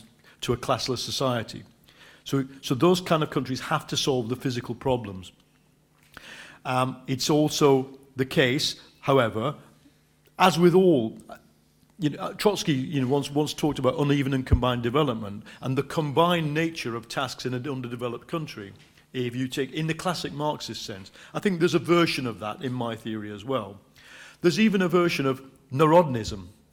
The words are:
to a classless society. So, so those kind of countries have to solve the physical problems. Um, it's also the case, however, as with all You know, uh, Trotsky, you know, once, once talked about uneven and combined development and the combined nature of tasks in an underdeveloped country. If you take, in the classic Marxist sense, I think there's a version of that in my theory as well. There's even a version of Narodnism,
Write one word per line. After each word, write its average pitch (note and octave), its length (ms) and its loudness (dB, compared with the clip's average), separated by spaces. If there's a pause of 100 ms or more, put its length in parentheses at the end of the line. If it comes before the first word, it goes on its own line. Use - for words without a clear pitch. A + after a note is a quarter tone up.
(420)
to B2+ 120 -2
a A#2 40 0
classless B2 420 -2
society. A#2+ 640 -4 (600)
So, C3+ 220 -2 (160)
so C#3+ 140 -2
those F3+ 260 4
kind E3 220 0
of D3 80 -4
countries C3 300 -4
have - 260 -4
to D3+ 100 -4
solve B2 320 0
the B2+ 60 -4
physical A#2+ 400 -6
problems. A2+ 560 -4 (1300)
Um, B2+ 340 0 (100)
it's C3+ 220 -2
also D3 600 4 (260)
the C3 100 -2
case, C3+ 500 2 (240)
however, B2 560 2 (840)
as F3 220 4
with F3 160 8
all D#3+ 420 4 (840)
You D3 120 0
know, D3 80 -10
uh, F3+ 140 -6
Trotsky, F#3 400 0
you C3+ 280 -2
know, B2 60 0
once, C#3 220 0
once D3 240 -2
talked D3 240 -2
about B2+ 220 0
uneven C#3+ 340 2
and C3 120 -2
combined B2 380 2
development A2+ 600 -2 (180)
and C3 160 -2
the C#3 60 0
combined D#3 680 0
nature D#3+ 420 -4
of A2+ 140 -10
tasks - 360 -6
in B2+ 80 -4
an B2 140 -6
underdeveloped B2 600 -8
country. A2+ 440 -10 (400)
If B2 240 -4
you C3 140 -2
take, C3 240 -6
in D#3+ 140 -4
the D#3+ 60 -2
classic D#3+ 380 -4
Marxist C#3+ 540 -6
sense, G2 260 -12 (220)
I D#3 60 -8
think F#3 200 0
there's E3 140 4
a E3+ 60 2
version D#3 460 2
of G#2 140 -6
that G#2+ 240 -8
in B2+ 80 -4
my A#2 240 -4
theory A2 360 -8
as G#2 120 -12
well. A2+ 360 -4 (600)
There's E3+ 180 4
even G3+ 220 4
a F#3 60 2
version E3+ 380 2
of C3 160 0 (320)
Narodnism, B2+ 760 4 (260)